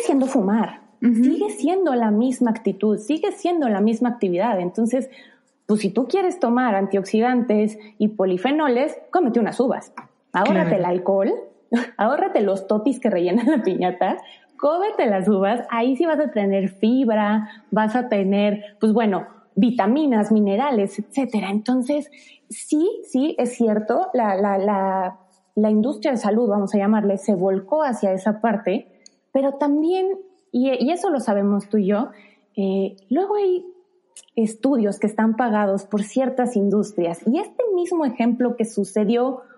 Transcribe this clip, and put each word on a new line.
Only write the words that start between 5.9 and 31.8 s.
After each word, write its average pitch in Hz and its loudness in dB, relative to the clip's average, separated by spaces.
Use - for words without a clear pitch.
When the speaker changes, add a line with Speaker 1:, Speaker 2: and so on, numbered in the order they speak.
Speaker 1:
tú 247 0
quieres 370 0
tomar 247 2
antioxidantes 214 0
y 214 2
polifenoles, 247 0
cómete 262 2
unas 196 -2
uvas. 240 -2
Ahórrate 180 2
Speaker 2:
Claro. 214 2
Speaker 1:
el 180 0
alcohol, 196 0
<laughs> 233 -2
ahórrate 302 0
los 196 -2
totis 214 0
que 233 0
rellenan 185 2
la 302 2
piñata, 180 -2
cómete 370 0
las 190 0
uvas, 208 2
ahí 240 0
sí 349 0
vas 311 0
a 294 0
tener 196 0
fibra, 214 2
vas 214 2
a 247 0
tener, 202 0
pues 220 2
bueno, 202 2
vitaminas, 226 2
minerales, 208 2
etcétera. 214 -4
Entonces, 254 -2
sí, - -2
sí, 277 -2
es 240 -2
cierto, 233 0
la, 214 0
la, 202 0
la, 190 -2
la 214 2
industria 262 0
de 226 -2
salud, 220 0
vamos 202 -2
a 208 4
llamarle, 202 2
se 208 0
volcó 190 0
hacia 220 -2
esa 208 -2
parte, 214 -2
pero 269 0
también, 311 0
y, 254 0
y 254 0
eso 359 -2
lo 285 0
sabemos 202 0
tú 220 0
y 196 2